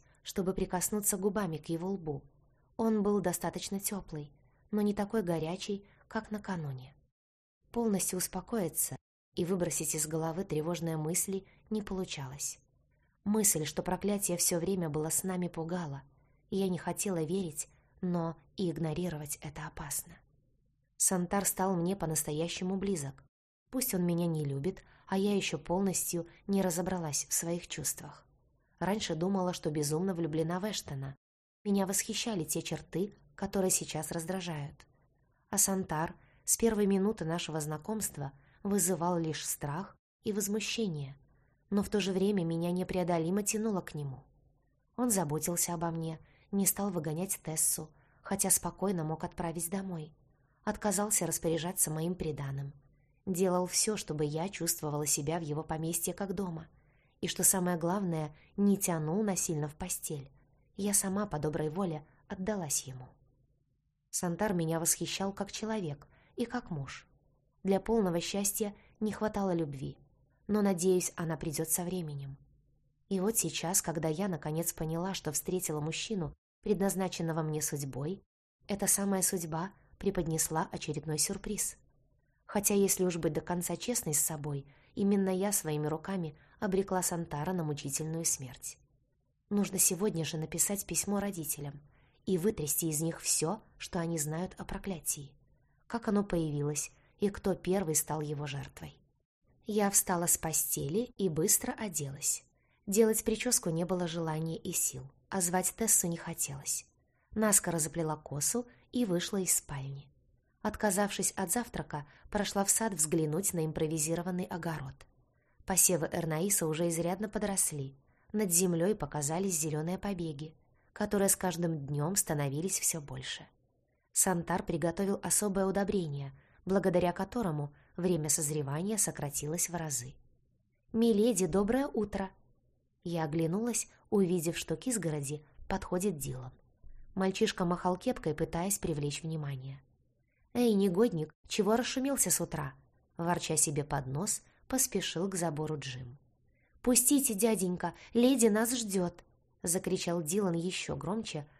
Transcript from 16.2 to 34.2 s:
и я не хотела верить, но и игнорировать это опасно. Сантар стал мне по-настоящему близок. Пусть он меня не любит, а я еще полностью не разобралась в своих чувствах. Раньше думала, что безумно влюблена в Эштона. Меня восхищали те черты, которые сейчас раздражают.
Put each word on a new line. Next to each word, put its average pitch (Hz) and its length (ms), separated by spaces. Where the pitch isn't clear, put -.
и 202 80
я 190 100
не 180 100
хотела 175 460
верить, 170 440
но 170 360
и 185 120
игнорировать 156 720
это 151 240
опасно. 151 480
Сантар 190 480
стал 190 300
мне 175 200
по-настоящему 165 840
близок. 180 460
Пусть 262 240
он 175 120
меня 175 220
не 156 180
любит, 143 380
а 190 100
я 202 180
еще 190 220
полностью 175 720
не 196 140
разобралась 180 680
в - 60
своих 170 340
чувствах. - 600
Раньше 185 360
думала, 180 380
что 170 180
безумно 156 420
влюблена 165 460
в 208 100
Эштона. 139 460
Меня 196 220
восхищали 202 580
те 160 180
черты, 165 540
которые 190 360
сейчас 156 400
раздражают. 170 720